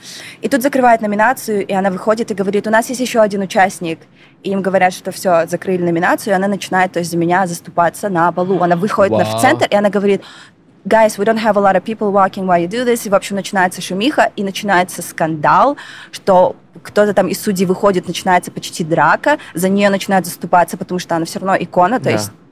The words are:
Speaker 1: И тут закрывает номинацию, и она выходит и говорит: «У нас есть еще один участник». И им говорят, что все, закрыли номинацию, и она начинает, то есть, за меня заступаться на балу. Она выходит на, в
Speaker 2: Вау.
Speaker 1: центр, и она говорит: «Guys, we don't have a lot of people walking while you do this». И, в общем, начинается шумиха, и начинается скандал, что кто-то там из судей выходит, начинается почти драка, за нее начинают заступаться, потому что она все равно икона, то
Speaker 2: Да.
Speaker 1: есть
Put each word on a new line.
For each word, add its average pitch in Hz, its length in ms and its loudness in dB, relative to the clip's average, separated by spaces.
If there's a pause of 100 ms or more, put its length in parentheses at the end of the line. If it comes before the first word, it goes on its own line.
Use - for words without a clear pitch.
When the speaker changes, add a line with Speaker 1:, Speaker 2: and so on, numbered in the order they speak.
(420)
Speaker 1:
И 208 60 -2
тут 262 140 0
закрывает 247 380 4
номинацию, 214 680 0
и - 60 -4
она 190 180 0
выходит 220 400 -2
и 214 40 -4
говорит: 196 320 -2
«У 214 40 -4
нас 220 180 2
есть 254 120 -6
еще 240 200 -2
один 202 220 0
участник». 185 560 0 (460)
И 190 60 -4
им 196 120 -2
говорят, 185 300 2
что - 180 -10
все, 170 380 0
закрыли 175 340 -2
номинацию, 180 520 0
и - 20 2
она 190 100 0
начинает, 190 460 -2
то 170 80 -4
есть, 175 100 -4
за 170 60 -2
меня 175 300 2
заступаться 170 600 -2
на 170 220 2
балу. 180 320 0
Она 175 140 2
выходит 202 420 2
на, 107 60 2
в 107 80 -4
Speaker 2:
Вау. 110 80 -4
Speaker 1:
центр, - 280 0
и - 60 -2
она 202 160 2
говорит: 196 320 0 (600)
«Guys, 220 340 2
we 202 60 -2
don't 220 180 0
have 214 140 2
a 208 40 2
lot 196 140 4
of 185 80 2
people 214 300 -4
walking 190 340 0
while 180 140 2
you 170 80 -2
do 233 160 -4
this». 233 220 0
И, 202 40 -4
в 196 40 0
общем, 196 200 0
начинается 185 480 -2
шумиха, 214 540 0
и 208 80 -4
начинается 185 580 -2
скандал, 160 720 2 (360)
что 185 420 2 (280)
кто-то 208 320 0
там 190 120 2
из - 160 -6
судей 190 240 -2
выходит, 185 400 0
начинается 180 460 0
почти - 320 -8
драка, 165 540 2 (160)
за 180 140 -2
нее 202 220 4
начинают 190 360 0
заступаться, 175 500 0
потому 180 240 -6
что - 160 -4
она 165 80 -2
все 185 160 -10
равно 190 160 0
икона, 185 420 0
то 151 60 -6
Speaker 2:
Да. 175 60 0
Speaker 1:
есть 107 200 -2 (220)